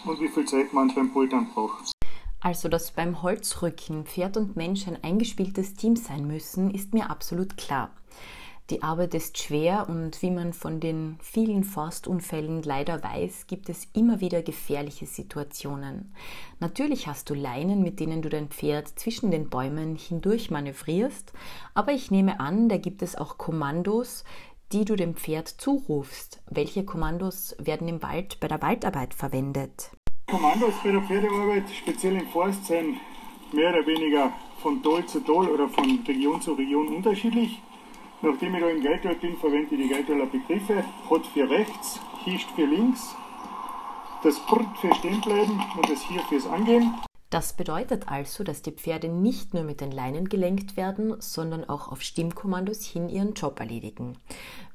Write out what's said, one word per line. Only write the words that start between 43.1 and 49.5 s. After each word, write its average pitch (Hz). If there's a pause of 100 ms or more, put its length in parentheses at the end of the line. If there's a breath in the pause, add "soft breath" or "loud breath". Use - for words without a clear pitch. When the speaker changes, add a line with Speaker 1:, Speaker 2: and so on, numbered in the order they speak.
Speaker 1:
das 151
Prrt 220
für 180
stehen 196
bleiben 208 (140)
und 160
das 143
Hier 180
fürs 139
Angehen. 233 (340)
Speaker 2:
Das -
bedeutet 185
also, 143
dass 160
die 156
Pferde 165
nicht 190